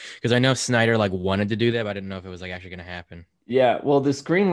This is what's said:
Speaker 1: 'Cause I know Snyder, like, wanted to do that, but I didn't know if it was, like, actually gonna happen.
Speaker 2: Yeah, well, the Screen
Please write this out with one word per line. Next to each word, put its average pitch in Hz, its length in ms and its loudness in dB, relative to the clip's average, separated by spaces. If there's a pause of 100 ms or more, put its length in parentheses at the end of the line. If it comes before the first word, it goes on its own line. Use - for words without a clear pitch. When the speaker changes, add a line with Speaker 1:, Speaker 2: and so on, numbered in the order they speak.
(220)
Speaker 1:
'Cause 117 100 2
I 123 80 6
know 131 160 4
Snyder, 113 420 2
like, 101 140 2
wanted 95 380 0
to 113 60 -2
do 117 180 2
that, 117 100 -2
but 104 80 -6
I - 20 -4
didn't 98 160 -10
know 95 80 -8
if 90 80 -14
it 92 40 -14
was, 90 120 -14
like, 90 100 -10
actually 90 200 -12
gonna 87 120 -14
happen. 87 420 -14 (200)
Speaker 2:
Yeah, 123 380 2
well, 143 160 4
the 139 140 0
Screen 180 400 0